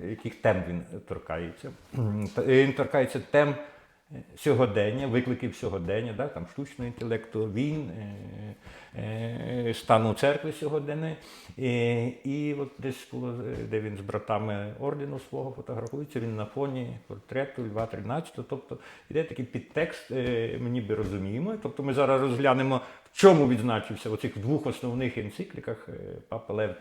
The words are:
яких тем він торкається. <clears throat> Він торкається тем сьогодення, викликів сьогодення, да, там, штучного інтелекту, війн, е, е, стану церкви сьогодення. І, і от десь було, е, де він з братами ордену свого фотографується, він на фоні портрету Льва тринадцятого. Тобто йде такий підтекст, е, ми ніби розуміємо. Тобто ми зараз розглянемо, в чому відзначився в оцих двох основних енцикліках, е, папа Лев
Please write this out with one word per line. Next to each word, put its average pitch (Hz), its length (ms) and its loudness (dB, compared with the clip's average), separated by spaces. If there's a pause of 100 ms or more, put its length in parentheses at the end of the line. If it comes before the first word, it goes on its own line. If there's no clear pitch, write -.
яких - 260 -8
тем 95 340 4
він 87 120 -4 (260)
торкається. 82 640 -8 (220)
<clears throat> - 40 -10 (400)
Він 135 360 8
торкається 127 480 2 (100)
тем 147 240 6 (840)
сьогодення, 117 680 4
викликів 123 480 0
сьогодення, 101 600 -2
да, 131 100 -2
там, 156 260 -8
штучного 131 340 -8
інтелекту, 113 640 -2
війн, 143 380 -2
е, 101 680 -10 (1120)
е, 113 40 2
стану 113 400 4
церкви 147 380 2
сьогодення. 151 640 -4 (420)
І, 120 380 2 (280)
і 147 360 0
от 139 180 -4
десь 135 340 -6
було, 127 180 -4
е, 120 260 -6 (140)
де 107 100 2
він 107 180 -4
з 98 40 -8
братами 104 800 -2
ордену 143 400 -4 (100)
свого 135 220 -6
фотографується, 123 680 -8
він 113 160 -2
на 107 100 -4
фоні 127 520 -4 (100)
портрету 113 540 -6
Льва 110 240 -4
тринадцятого. 120 640 -6
Тобто - 280 -10 (320)
йде 160 140 0
такий 135 220 -6
підтекст, - 640 -4
е, 120 500 0
ми 120 80 -2
ніби 110 260 -2
розуміємо. 104 580 -2 (100)
Тобто 139 200 -6
ми 139 100 0
зараз 135 280 6
розглянемо, 135 600 4 (320)
в - 40 -20
чому 165 300 12
відзначився 113 640 0
в 107 40 -2
оцих 107 260 -2
двох 131 260 0
основних 123 520 -2
енцикліках, 113 720 -8
е, - 20 -12 (380)
папа - 240 -6
Лев 104 280 0